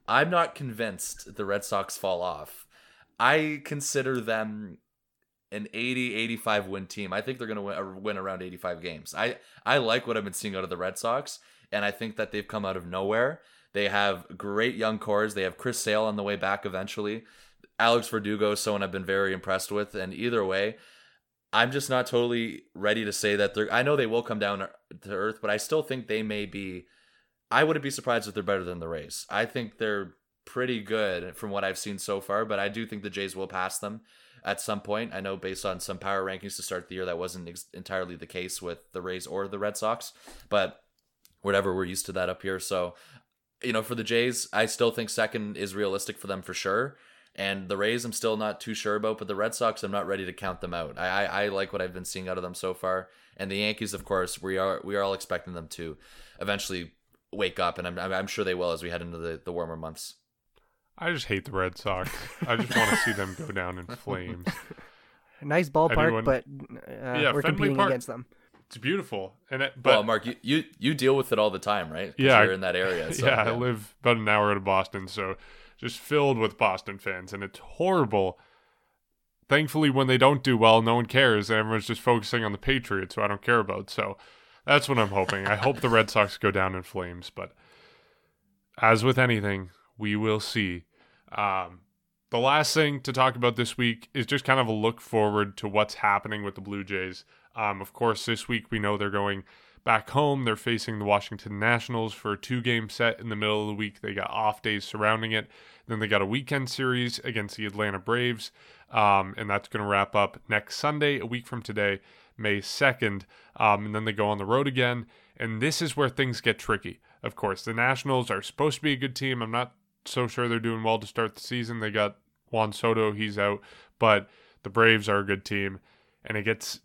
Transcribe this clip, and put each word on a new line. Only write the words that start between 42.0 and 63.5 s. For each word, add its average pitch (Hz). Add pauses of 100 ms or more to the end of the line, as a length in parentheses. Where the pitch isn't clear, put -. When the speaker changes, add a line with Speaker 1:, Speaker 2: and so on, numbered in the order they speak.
Speaker 1:
to 98
that 90
up 92
here. 95
So, 90 (720)
you 123
know, 110
for 120
the 113
Jays, 117
I 110
still 117
think 113
second 107
is 95
realistic 101
for -
them 95
for 92
sure. 117 (380)
And 98
the 98
Rays, 117
I'm 113
still 110
not 107
too 113
sure 104
about, 107
but 107
the 101
Red 107
Sox, 113
I'm 101
not 98
ready 95
to 87
count 92
them 87
out. 80
I, 92
I, 98
I 104
like 98
what 101
I've 90
been 92
seeing 92
out 92
of 90
them 90
so 92
far. 92 (300)
And 95
the 98
Yankees, 104
of 95
course, 92
we 95
are, 95
we 101
are 101
all 98
expecting 90
them 82
to 82 (460)
eventually 95 (400)
wake 95
up, 87
and 90
I'm, 87
I'm, 95
I'm 95
sure 101
they 92
will 87
as 82
we 87
head 85
into 85
the, 82
the 90
warmer 82
months. 80 (840)
Speaker 2:
I 170
just 151
hate 98
the -
Red 92
Sox. 92 (360)
I 117
just 113
wanna 110
see -
them 95
go 160